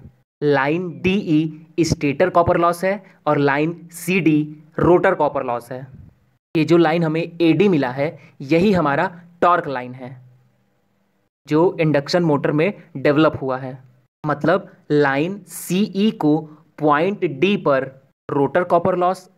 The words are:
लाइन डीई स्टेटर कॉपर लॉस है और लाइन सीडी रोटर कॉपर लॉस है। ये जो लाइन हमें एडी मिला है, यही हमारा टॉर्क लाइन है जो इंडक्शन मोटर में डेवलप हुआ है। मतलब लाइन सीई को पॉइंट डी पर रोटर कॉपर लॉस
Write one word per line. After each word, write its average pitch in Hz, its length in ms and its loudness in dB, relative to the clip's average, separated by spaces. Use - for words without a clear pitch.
लाइन 147 480 0
डीई 170 840 -2
स्टेटर 151 440 0
कॉपर 175 280 2
लॉस 170 260 0
है 196 180 -4
और 151 100 0
लाइन 143 380 0
सीडी 160 440 0
रोटर 175 360 4
कॉपर 143 300 -2
लॉस 120 260 -6
है। 127 100 -10
ये 156 100 2
जो 165 120 6
लाइन 170 260 4
हमें 160 180 0
एडी 170 480 2
मिला 139 220 2
है, 143 260 -4
यही 165 320 2
हमारा 160 340 0
टॉर्क 175 260 2
लाइन 127 260 -8
है 127 220 -16
जो 170 320 2
इंडक्शन 156 440 0
मोटर 151 280 0
में 160 220 0
डेवलप 147 440 2
हुआ 131 160 -4
है। 131 200 -12
मतलब 151 480 -2
लाइन 147 460 0
सीई 196 640 -2
को 156 260 0
पॉइंट 156 460 0
डी 190 180 2
पर 135 340 -2
रोटर 143 340 0
कॉपर 180 340 0
लॉस 180 400 -2